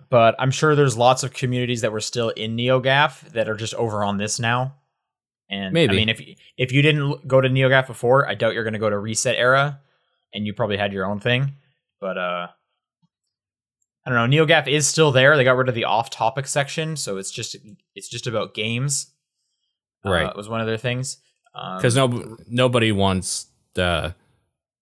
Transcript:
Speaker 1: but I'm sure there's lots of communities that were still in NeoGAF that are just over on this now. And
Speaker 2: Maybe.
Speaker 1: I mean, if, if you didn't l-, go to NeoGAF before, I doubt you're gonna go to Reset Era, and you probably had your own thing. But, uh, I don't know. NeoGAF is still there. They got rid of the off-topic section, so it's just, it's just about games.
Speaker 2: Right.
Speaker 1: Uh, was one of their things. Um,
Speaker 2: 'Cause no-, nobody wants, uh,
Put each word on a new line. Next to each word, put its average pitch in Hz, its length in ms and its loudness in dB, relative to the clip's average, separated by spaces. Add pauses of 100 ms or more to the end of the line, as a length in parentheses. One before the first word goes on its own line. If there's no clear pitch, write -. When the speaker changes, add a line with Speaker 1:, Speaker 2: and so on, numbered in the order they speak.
Speaker 1:
but 117 300 6
I'm 131 120 0
sure 151 240 2
there's 139 220 4
lots 123 260 4
of 131 100 -6
communities 123 500 -4
that 110 100 0
were 107 80 -6
still 117 300 -4
in 113 260 -8
NeoGAF 131 760 0
that 110 160 -2
are 107 80 -2
just 107 180 -8
over 107 300 -2
on 101 120 -2
this 104 240 -4
now. 123 360 -2 (720)
And 98 240 -6
Speaker 2:
Maybe. 160 200 4
Speaker 1:
I - 20 2
mean, 110 120 2
if, 110 120 -2 (360)
if 127 160 -2
you 139 80 4
didn't 151 220 2
l-, 143 240 -4
go 131 140 4
to 131 80 0
NeoGAF 131 380 2
before, 127 420 2
I 101 60 -4
doubt 110 200 0
you're 110 100 -2
gonna 110 140 -4
go 107 100 0
to 101 100 0
Reset 110 380 -2
Era, 139 440 2 (520)
and 104 140 -6
you 104 80 -6
probably 104 240 -2
had 101 160 -2
your 95 100 -4
own 101 160 -4
thing. 131 320 0 (480)
But, 95 160 -6
uh, 90 320 -6 (1600)
I 131 40 -6
don't 120 200 2
know. 156 160 4
NeoGAF 151 200 4
is 143 220 0
still 156 240 4
there. 135 240 6
They 131 80 4
got 127 120 4
rid 127 120 0
of 120 60 -4
the 113 100 -4
off-topic 113 640 -2
section, 156 500 -4
so 101 220 -8
it's 98 120 -10
just, - 260 -12 (380)
it's - 140 -16
just - 180 -10
about 107 280 -4
games. 117 580 -4 (920)
Speaker 2:
Right. 87 220 0
Speaker 1:
Uh, 90 80 -8
was 101 140 -12
one 113 140 -6
of 113 40 -4
their 110 120 -4
things. 127 400 -6 (360)
Um, 92 260 -10
Speaker 2:
'Cause 120 140 2
no-, 120 440 -2 (100)
nobody 120 420 2
wants, 95 580 0 (280)
uh, 87 360 0 (680)